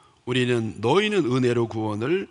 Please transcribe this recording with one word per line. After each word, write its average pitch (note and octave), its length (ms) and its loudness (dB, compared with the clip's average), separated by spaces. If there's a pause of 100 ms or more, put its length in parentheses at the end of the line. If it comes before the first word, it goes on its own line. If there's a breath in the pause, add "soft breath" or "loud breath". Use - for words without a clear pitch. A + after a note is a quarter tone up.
(260 soft breath)
우리는, B2 560 0
너희는 F3 500 2
은혜로 A#2+ 380 2
구원을 A2 600 -4